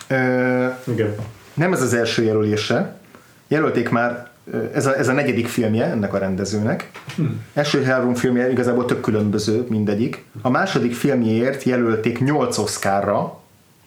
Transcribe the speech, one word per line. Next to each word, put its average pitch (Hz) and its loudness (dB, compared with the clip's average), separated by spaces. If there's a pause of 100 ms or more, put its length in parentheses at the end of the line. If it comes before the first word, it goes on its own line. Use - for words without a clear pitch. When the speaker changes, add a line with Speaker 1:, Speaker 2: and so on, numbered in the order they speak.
Speaker 1:
ö, 127 2 (240)
Speaker 2:
Igen. 107 0 (380)
Speaker 1:
nem 180 2
ez 131 0
az 120 2
első 117 2
jelölése. 107 0 (520)
Jelölték 139 0
már, 120 0 (240)
ö, 127 -6 (160)
ez 135 0
a, 135 2
ez 131 0
a 131 2
negyedik 123 0
filmje 113 0
ennek 107 -2
a 98 -2
rendezőnek. 101 -2 (240)
Speaker 2:
Hm. 165 -2 (300)
Speaker 1:
Első 147 0
három 127 2
filmje 123 2
igazából 120 2
tök 120 0
különböző 107 0
mindegyik. 107 -2 (160)
A 127 0
második 135 0
filmjéért 120 0
jelölték 117 0
nyolc 139 2
Oscarra. 101 0 (500)